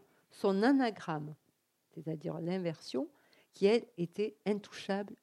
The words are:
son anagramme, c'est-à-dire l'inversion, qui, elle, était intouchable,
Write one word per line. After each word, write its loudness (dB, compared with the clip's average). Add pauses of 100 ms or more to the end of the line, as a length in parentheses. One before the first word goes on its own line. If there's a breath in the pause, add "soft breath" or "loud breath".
(300 soft breath)
son 2
anagramme, 2 (600)
c'est-à-dire -8
l'inversion, -4 (440 soft breath)
qui, 2
elle, 6 (140)
était -4 (100)
intouchable, -4